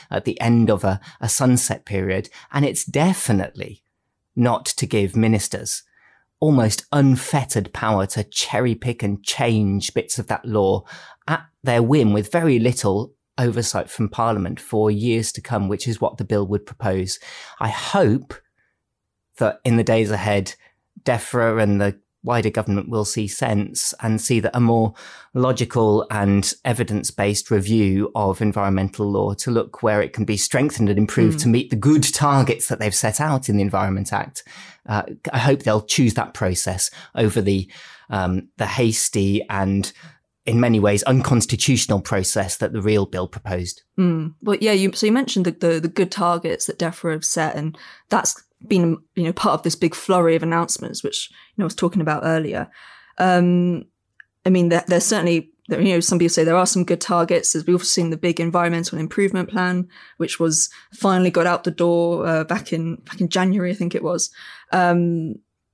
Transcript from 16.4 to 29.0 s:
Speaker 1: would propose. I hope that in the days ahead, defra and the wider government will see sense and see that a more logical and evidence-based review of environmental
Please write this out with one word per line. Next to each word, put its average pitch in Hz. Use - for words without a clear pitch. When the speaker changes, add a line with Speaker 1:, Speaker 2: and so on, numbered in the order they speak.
Speaker 1:
would 101
propose. 95
I 110
hope 135
that -
in 117
the 113
days 113
ahead, 101
defra 117
and 104
the 101
wider 113
government 101
will 110
see 107
sense 104
and 110
see 117
that 110
a 123
more 113
logical 117
and 101
evidence-based 104
review 101
of 98
environmental 98